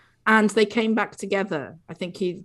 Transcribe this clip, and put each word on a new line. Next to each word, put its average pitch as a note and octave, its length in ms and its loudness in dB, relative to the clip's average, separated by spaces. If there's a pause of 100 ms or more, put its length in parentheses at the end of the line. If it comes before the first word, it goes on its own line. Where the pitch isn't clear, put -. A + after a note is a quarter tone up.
(280)
And G#3+ 240 6
they G#3+ 140 4
came A3 280 0
back G#3 220 -2
together. F#3+ 600 -4 (120)
I E3+ 40 -14
think F3+ 240 -10
he, F3+ 280 -4